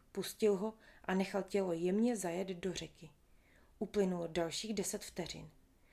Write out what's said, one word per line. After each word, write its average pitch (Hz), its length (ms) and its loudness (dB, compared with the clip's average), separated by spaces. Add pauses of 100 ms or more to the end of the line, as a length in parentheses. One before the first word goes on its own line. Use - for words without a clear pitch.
(120)
pustil 202 440 2
ho 214 180 -2 (320)
a 185 80 0
nechal 190 300 2
tělo 190 300 0
jemně 196 420 4
zajet 180 320 -2
do 180 260 -4
řeky. 160 360 -10 (720)
Uplynulo 185 480 2
dalších 165 460 -2
deset 202 300 -2
vteřin. 156 460 -8 (440)